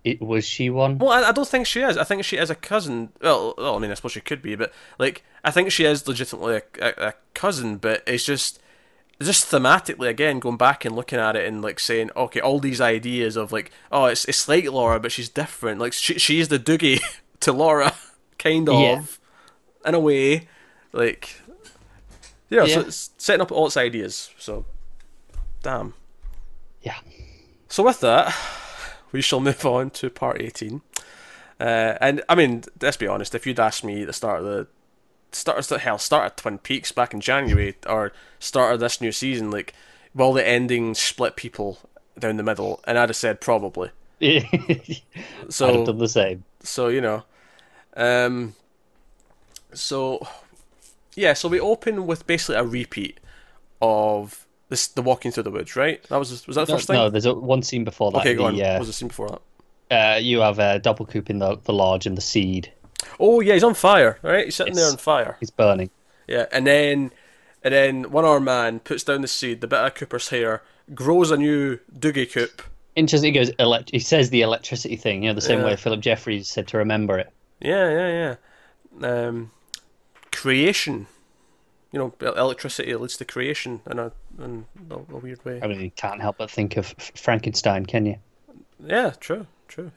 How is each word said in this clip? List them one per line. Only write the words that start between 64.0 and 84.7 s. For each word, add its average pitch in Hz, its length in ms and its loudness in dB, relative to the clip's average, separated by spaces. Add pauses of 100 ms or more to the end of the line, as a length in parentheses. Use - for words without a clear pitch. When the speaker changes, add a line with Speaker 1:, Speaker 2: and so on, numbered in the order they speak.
Speaker 2:
right? 196 240 0
He's - 100 -8
sitting - 180 -2
there 170 100 4
Speaker 1:
Yes. 151 80 2
Speaker 2:
on 131 60 -6
fire. 143 420 0
Speaker 1:
He's 113 100 -8
burning. 98 400 2 (360)
Speaker 2:
Yeah, 120 240 0
and 131 160 0
then, 143 460 4 (500)
and 131 120 0
then 135 360 2
one 156 140 2
armed 143 220 6
man 117 340 0
puts - 240 -8
down 139 160 0
the 131 80 -4
seed, 120 320 -6
the - 80 -6
bit 131 100 2
of 127 160 0
Cooper's - 360 -8
hair, 113 320 -2 (320)
grows 156 360 4
a 156 60 4
new 143 420 2 (180)
Doogie 135 360 0
Coop. - 300 -2 (340)
Speaker 1:
Interesting, 151 380 4
he 143 40 6
goes, 127 200 4
elect-, 117 320 2
he 147 80 0
says 139 320 4
the 123 100 4
electricity 113 560 -2
thing, 101 260 -4
you 110 60 0
know, 107 60 0
the 104 60 -4
same 123 200 2
Speaker 2:
Yeah. 123 60 2
Speaker 1:
way 104 100 2
Philip 110 240 -4
Jeffries 107 480 -2
said 104 200 -6
to 113 100 -2
remember 107 400 0
it. 92 120 -6 (300)
Speaker 2:
Yeah, 180 300 2
yeah, 170 460 -2 (640)
yeah. 120 240 -2
Um, 117 240 -8 (800)
creation. 135 720 0 (840)
You 143 80 -6
know, 127 220 -6
el-, - 160 -2
electricity 127 580 -2
leads 120 220 -8
to 127 60 -12
creation 127 640 -6
in 120 100 -6
a, 117 140 -6 (260)
in 120 260 -12 (260)